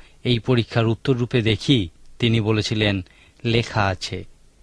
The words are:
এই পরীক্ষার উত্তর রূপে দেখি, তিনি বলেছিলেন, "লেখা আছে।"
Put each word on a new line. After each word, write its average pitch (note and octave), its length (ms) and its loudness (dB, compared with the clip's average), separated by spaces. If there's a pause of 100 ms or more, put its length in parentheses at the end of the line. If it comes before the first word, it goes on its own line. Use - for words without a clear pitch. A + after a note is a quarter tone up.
(240)
এই B2 140 2
পরীক্ষার A#2 480 0
উত্তর A#2 300 0
রূপে A#2+ 260 -2
দেখি, G#2+ 460 2 (300)
তিনি A2+ 220 2
বলেছিলেন, G#2+ 640 0 (420)
"লেখা A2+ 400 0
আছে।" F#2+ 400 -6 (380)